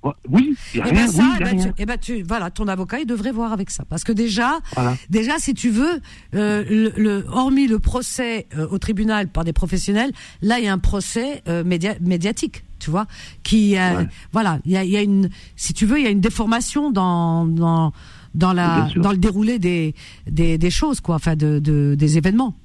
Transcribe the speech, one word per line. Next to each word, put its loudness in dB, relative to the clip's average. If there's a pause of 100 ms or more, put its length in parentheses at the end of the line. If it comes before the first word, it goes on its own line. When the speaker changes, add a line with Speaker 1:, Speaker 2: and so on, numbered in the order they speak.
Speaker 1:
Ouais, -4 (160)
oui, 4 (180)
il -2
y -2
a -4
Speaker 2:
Eh 0
Speaker 1:
rien, 4
Speaker 2:
ben 0
ça, 4
Speaker 1:
oui, 6
il 4
y 2
a 0
Speaker 2:
eh 0
ben 0
Speaker 1:
rien. 2
Speaker 2:
tu, -4
eh -2
ben -4
tu, -6
voilà, -4
ton -4
avocat, -4
il -4
devrait -4
voir -4
avec -6
ça. -10
Parce -8
que -2
déjà, 0 (160)
Speaker 1:
Voilà. 0 (140)
Speaker 2:
déjà, 0
si -2
tu 0
veux, 0 (360)
euh, 0
le, 2
le, 0
hormis 2
le 2
procès, -2
euh, -4
au -4
tribunal -2
par -4
des -2
professionnels, 0 (300)
là, 2
il -2
y 0
a 2
un 0
procès, -2
euh, -2
média-, -2
médiatique, -2 (160)
tu -6
vois, -2 (360)
qui, 4
euh, 2
Speaker 1:
Ouais. 0 (240)
Speaker 2:
voilà, 0
il -2
y 2
a, 0
il -2
y 2
a 2
une, 2 (280)
si -6
tu 0
veux, 4
il 2
y 2
a 2
une 2
déformation 0
dans, 2
dans, 2 (440)
dans 2
la, 2
Speaker 1:
Bien 0
sûr. 0
Speaker 2:
dans 2
le 0
déroulé 2
des, 0 (340)
des, 2
des 4
choses, 0
quoi, -2
enfin, 0
de, 2
de, 2
des 4
événements. 2 (120)